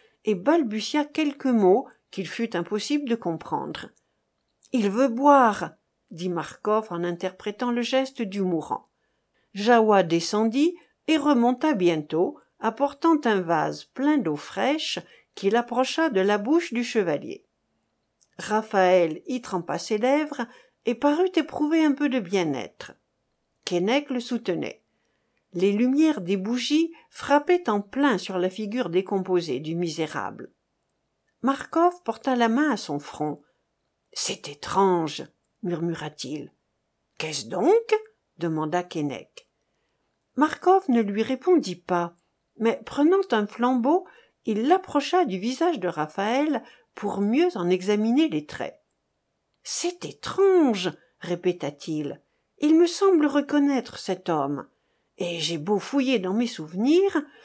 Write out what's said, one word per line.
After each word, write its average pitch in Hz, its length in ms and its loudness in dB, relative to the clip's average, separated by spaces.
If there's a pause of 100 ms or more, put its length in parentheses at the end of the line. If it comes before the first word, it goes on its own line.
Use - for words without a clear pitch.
(240)
et 214 100 2
balbutia 233 720 0
quelques 294 440 -4
mots 220 420 4 (260)
qu'il 180 120 -8
fut 226 280 -6
impossible 220 540 -2
de 233 60 0
comprendre. « 160 760 -6 (840)
Il 208 180 2
veut 247 200 2
boire », 240 640 4 (400)
dit 180 180 -6
Marcof 208 600 -4
en 170 140 -6
interprétant 190 680 -6
le 240 100 -2
geste 262 400 -2
du 202 200 -6
mourant. 170 460 -4 (680)
Jahoua 214 500 4
descendit 220 760 0 (300)
et 311 100 2
remonta 254 560 2
bientôt, 170 640 0 (220)
apportant 277 640 0
un 208 160 2
vase 156 420 -2
plein 294 340 0
d'eau 165 200 -2
fraîche 254 640 -4 (340)
qu'il 196 240 0
approcha 254 520 0
de 190 120 0
la 208 160 2
bouche 294 340 0
du 233 140 -4
chevalier. 175 580 -2 (920)
Raphaël 185 920 2
y 247 140 -6
trempa 170 360 -6
ses 214 200 -4
lèvres 269 500 0 (380)
et 240 100 -2
parut 294 400 2
éprouver 311 480 0
un 302 80 4
peu 294 160 0
de 247 140 -2
bien-être. 165 720 -4 (720)
Keinec 214 440 0
le 247 120 -4
soutenait. 190 640 -6 (680)
Les 190 220 0
lumières 269 480 2
des 185 160 -2
bougies 247 560 -2 (160)
frappaient 294 600 2
en 208 120 0
plein 254 360 0
sur 190 200 -6
la 180 120 0
figure 214 400 -6
décomposée 180 680 0
du 156 160 -6
misérable. 151 800 -6 (880)
Marcof 330 640 0
porta - 320 -2
la 233 140 2
main 285 220 2
à 214 60 -2
son 147 200 -6
front. « 147 460 -8 (680)
C'est - 360 -8
étrange », 170 760 0 (360)
murmura-t-il. « 156 880 -6 (680)
Qu'est-ce 147 260 -6
donc ? » 349 500 2 (440)
demanda 160 420 -2
Keinec. 147 680 -8 (880)
Marcof 359 540 2
ne 233 120 4
lui 202 200 -2
répondit 254 540 0
pas, 175 400 -4 (420)
mais 226 260 0
prenant 349 460 2
un 214 160 0
flambeau, 254 640 0 (380)
il 220 220 0
l'approcha 349 580 2
du 190 120 -4
visage 254 420 -2
de 180 80 -2
Raphaël 226 760 -2 (320)
pour 196 260 -4
mieux 277 340 2
en 175 140 -2
examiner 214 580 2
les 151 200 -4
traits. « - 340 -10 (800)
C'est - 420 -6
étrange », 285 880 2 (260)
répéta-t-il. « 160 1040 -4 (340)
Il 302 180 4
me 339 120 6
semble 339 400 4
reconnaître 285 720 0
cet 185 300 -6
homme, 143 380 -2 (520)
et 175 200 -6
j'ai 156 200 -2
beau 196 180 0
fouiller 262 400 0
dans 185 160 -2
mes 233 140 0
souvenirs, 277 760 0 (240)